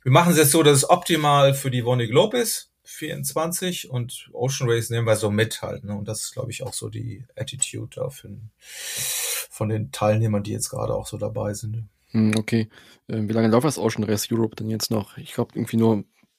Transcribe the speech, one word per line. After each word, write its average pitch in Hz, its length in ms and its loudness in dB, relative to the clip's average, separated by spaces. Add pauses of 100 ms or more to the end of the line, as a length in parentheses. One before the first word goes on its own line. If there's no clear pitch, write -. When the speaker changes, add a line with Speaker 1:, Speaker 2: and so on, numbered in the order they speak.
Speaker 1:
wir 131 100 2
machen 170 200 8
es 147 60 6
jetzt 147 140 6
so, 165 100 6
dass 147 140 8
es - 140 2
optimal 147 640 4
für 135 160 -4
die 123 120 -2
Vendée 120 260 0
Globe 208 300 4
ist, - 320 -4 (140)
vierundzwanzig, 160 1040 -6
und 123 420 -8
Ocean 131 380 -2
Race 117 200 0
nehmen 117 160 -2
wir 110 100 4
so 104 140 0
mit 110 320 -2
halt, 101 220 -10
ne? 101 120 -8
Und 104 120 -10
das 107 140 -8
ist, - 100 -10
glaub 117 180 -8
ich, - 120 -10
auch - 120 -10
so 113 140 -8
die 110 360 -10 (120)
Attitude 117 580 -8
da - 160 -6
für, - 200 -18 (1200)
von - 180 -4
den 110 240 -4
Teilnehmern, 107 500 2
die 104 100 -6
jetzt - 180 -6
gerade 110 240 -4
auch 104 120 -6
so 107 120 -10
dabei 107 360 -4
sind. 107 340 -8 (220)
Speaker 2:
Hm, 110 280 2
okay. 110 300 0 (420)
Ähm, 110 180 -2
wie 110 60 -2
lange 113 140 4
läuft 123 180 6
das 139 120 0
Ocean 110 260 0
Race 104 260 -2
Europe 113 260 0
denn 110 140 -6
jetzt 110 200 -4
noch? 107 280 -4
Ich - 160 -16
glaub, - 200 -4
irgendwie 117 220 -4
nur 113 280 4 (340)